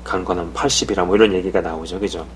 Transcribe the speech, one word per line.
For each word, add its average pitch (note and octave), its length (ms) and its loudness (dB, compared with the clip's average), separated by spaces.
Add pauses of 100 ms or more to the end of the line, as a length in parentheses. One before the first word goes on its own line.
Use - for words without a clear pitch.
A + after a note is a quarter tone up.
간 F#2 220 -4
건 F2+ 140 0
한 E2+ 140 -6
팔십이라, G2 520 0
뭐, F2+ 100 2
이런 G#2+ 180 8
얘기가 F#2 280 0
나오죠. E2 380 -6
그죠? F2+ 260 -6 (100)